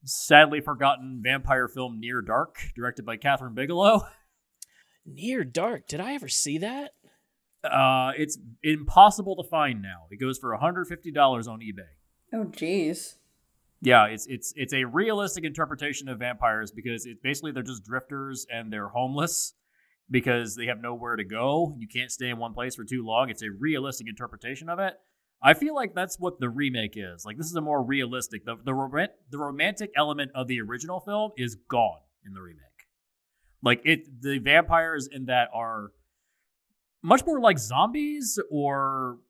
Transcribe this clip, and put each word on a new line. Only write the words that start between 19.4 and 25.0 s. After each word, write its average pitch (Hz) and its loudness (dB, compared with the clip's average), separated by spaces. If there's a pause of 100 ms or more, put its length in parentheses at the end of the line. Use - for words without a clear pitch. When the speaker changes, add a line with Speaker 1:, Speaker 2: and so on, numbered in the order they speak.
Speaker 1:
because 120 2
they 120 -6
have 117 -4
nowhere 120 -6
to 104 -6
go. 139 0
You 113 -12
can't 123 -6
stay 123 -6
in 117 -4
one 113 -8
place 123 -6
for 113 -12
too 123 -4
long. 117 2
It's 110 -10
a 110 -6
realistic 131 -4
interpretation 123 -12
of 175 -4
it. 190 -2 (480)